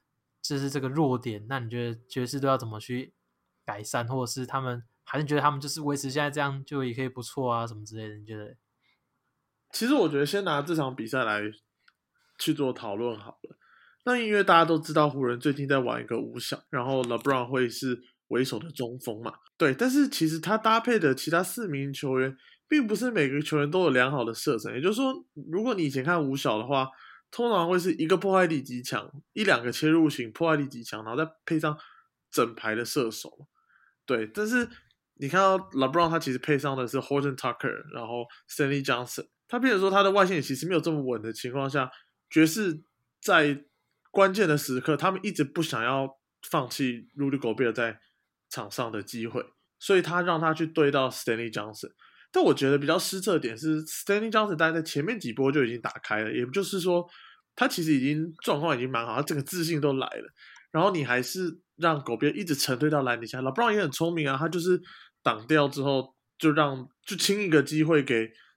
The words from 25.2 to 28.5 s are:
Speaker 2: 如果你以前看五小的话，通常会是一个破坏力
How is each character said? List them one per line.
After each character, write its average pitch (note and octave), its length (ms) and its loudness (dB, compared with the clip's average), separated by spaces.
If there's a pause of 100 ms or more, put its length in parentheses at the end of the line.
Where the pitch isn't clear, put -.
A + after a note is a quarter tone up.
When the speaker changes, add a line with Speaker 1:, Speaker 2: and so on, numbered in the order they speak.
Speaker 2:
如 F#3 100 -2
果 A#3+ 120 0
你 F#3 100 -2
以 D3 60 0
前 C3 120 -2
看 E3 220 2
五 C3+ 140 -2
小 B2 200 0
的 A2+ 80 -4
话， C3 240 0 (400)
通 A#3+ 220 -2
常 F3 160 2
会 F3+ 100 4
是 F3+ 180 0
一 D#3 120 -2
个 F#3 80 4
破 F#3+ 180 2
坏 F#3 120 6
力 D#3+ 180 0